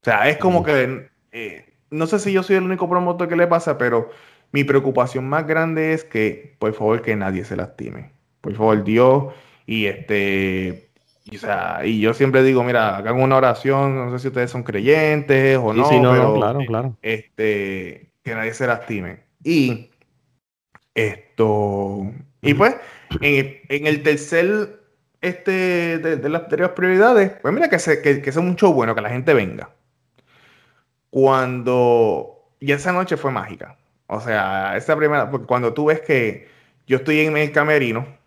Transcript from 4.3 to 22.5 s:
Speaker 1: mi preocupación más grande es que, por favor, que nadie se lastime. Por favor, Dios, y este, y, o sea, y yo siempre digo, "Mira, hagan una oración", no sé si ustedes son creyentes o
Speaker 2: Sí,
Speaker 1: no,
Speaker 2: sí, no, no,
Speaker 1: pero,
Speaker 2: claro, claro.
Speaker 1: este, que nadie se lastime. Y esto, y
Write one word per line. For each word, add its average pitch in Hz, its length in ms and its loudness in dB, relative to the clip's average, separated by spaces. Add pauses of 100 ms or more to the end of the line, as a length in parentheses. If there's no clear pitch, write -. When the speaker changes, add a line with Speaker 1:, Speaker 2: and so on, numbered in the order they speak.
Speaker 1:
mi 143 120 2
preocupación 135 640 0
más 151 180 -2
grande 160 460 0
es 160 120 -4
que, - 540 -4
por 110 160 -2
favor, 110 280 0
que 110 140 -2
nadie 95 280 -4
se 107 120 -8
lastime. - 560 -12 (280)
Por 104 140 -8
favor, 107 300 2
Dios, 131 500 4 (320)
y 110 200 -2
este, 98 1040 -2 (360)
y, - 100 -18
o - 40 -18
sea, 90 440 -6
y 110 160 0
yo 113 140 2
siempre 131 280 4
digo, 127 220 4
"Mira, 110 320 0
hagan 113 240 -2
una 135 160 4
oración", 135 580 0
no 127 180 -6
sé 127 80 -8
si 131 80 -6
ustedes 123 220 -4
son 123 120 -8
creyentes 135 960 2
o 110 140 0
Speaker 2:
Sí, 113 60 2
Speaker 1:
no, 131 100 4
Speaker 2:
sí, 131 120 6
no, 127 140 6
no, - 0 -
Speaker 1:
pero, 113 200 4
Speaker 2:
claro, 113 320 0
claro. 117 360 -4
Speaker 1:
este, 101 1080 -6 (140)
que 117 100 -8
nadie 113 200 -6
se 131 120 -4
lastime. 104 540 -6 (240)
Y 135 460 0 (1040)
esto, 101 1160 -2 (320)
y 143 100 -2